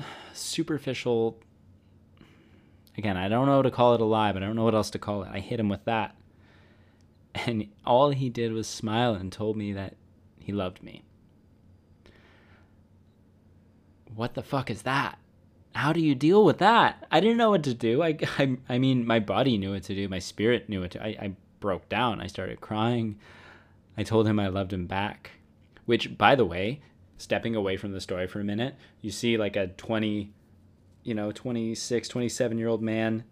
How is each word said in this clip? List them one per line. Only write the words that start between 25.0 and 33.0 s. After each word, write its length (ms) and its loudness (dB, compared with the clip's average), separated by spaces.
which, 320 0
by 160 8
the 100 4
way, 380 -4
stepping 400 -2
away 220 -2
from 140 -8
the 100 -8
story 240 -4
for 140 -8
a 40 -4
minute, 300 -4
you 100 -8
see, 280 0
like, 180 -2
a 120 0
twenty, 640 -4
you 120 -6
know, 180 -4
twenty-six, 760 -4
twenty-seven-year-old 760 -2
man 500 -2